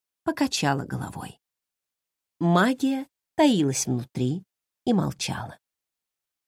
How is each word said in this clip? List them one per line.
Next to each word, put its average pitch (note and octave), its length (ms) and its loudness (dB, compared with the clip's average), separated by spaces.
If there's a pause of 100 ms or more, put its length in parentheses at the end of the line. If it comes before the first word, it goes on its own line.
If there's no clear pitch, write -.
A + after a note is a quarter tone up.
(240)
покачала G3+ 600 -2
головой. - 540 -10 (1040)
Магия B3+ 640 2 (300)
таилась F3+ 520 2
внутри B2+ 560 -4 (420)
и B3 80 2
молчала. C#3 640 -4 (880)